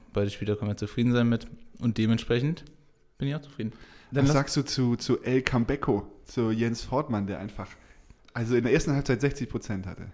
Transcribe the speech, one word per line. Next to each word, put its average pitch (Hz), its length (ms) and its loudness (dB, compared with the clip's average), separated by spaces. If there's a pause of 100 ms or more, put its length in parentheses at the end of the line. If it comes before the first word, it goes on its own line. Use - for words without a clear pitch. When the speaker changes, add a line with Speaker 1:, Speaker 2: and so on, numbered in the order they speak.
(140)
Speaker 1:
Beide 101 160 2
Spieler 104 260 -2
können 101 140 -4
wir 101 80 -4
zufrieden 120 340 0
sein 120 160 4
mit 117 180 0 (340)
und 117 180 0
dementsprechend 117 640 2 (540)
bin 139 100 -2
ich 143 80 -2
auch 156 60 -8
zufrieden. 110 320 -8 (360)
Speaker 2:
Dann 135 140 2
Speaker 3:
Was 135 40 6
Speaker 2:
lass 151 100 6
Speaker 3:
sagst 139 180 0
du 147 60 4
zu, 123 340 2
zu - 260 0
El 127 200 2
Cambecco, 120 680 0 (140)
zu 113 260 0
Jens 113 320 0
Fortmann, 120 440 -2
der 95 140 -6
einfach, 98 280 -10 (640)
also 120 240 0
in 117 80 4
der 117 80 4
ersten 151 220 2
Halbzeit 135 260 2
sechzig 135 300 0
Prozent 98 360 -6
hatte? 92 280 -10